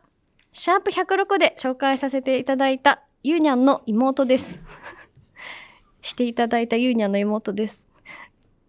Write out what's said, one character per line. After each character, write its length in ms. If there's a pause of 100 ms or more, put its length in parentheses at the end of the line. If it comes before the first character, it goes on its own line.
(520)
シ 200
ャ 60
ー 40
プ 80
百 280
六 200
で 220
紹 180
介 220
さ 100
せ 140
て 160
い 60
た 120
だ 140
い 80
た 240 (200)
ゆ 120
う 40
に 80
ゃ 60
ん 100
の 220
妹 400
で 140
す。 200 (720)
<laughs> 680
し 120
て 100
い 100
た 140
だ 120
い 80
た 100
ゆ 140
う 40
に 80
ゃ 60
ん 20
の 80
妹 340
で 140
す。 240 (760)